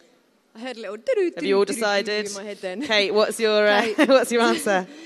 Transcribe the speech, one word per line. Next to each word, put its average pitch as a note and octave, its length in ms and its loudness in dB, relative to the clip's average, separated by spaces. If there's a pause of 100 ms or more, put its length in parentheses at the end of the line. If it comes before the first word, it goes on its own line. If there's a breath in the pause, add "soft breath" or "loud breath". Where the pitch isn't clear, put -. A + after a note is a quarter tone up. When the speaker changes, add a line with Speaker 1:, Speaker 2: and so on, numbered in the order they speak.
(540)
Speaker 1:
I A3 40 -20
heard A#3+ 200 -12
a - 20 -16
little G#3 160 -12
doo-doo, F#4 380 -2
Speaker 2:
Have - 100 -8
you G3 140 2
all G3+ 80 2
Speaker 1:
doo-doo, G3+ 140 -6
doo-doo, G3+ 220 0
doo-doo G#3 200 -4
Speaker 2:
decided? G#3 60 -8
Speaker 1:
in G3+ 60 -12
my G3 100 -12
head G3+ 180 -12
then. F#3 180 -8
Speaker 2:
Kate, G#3 320 0
what's G#3+ 260 0
your, G#3+ 300 2
uh, G#3 140 4
Speaker 1:
Kate. A3 160 -4
Speaker 2:
<laughs> D4+ 100 4
what's B3+ 240 4
your A#3 100 2
answer? G#3 500 0
Speaker 1:
<laughs> - 140 -20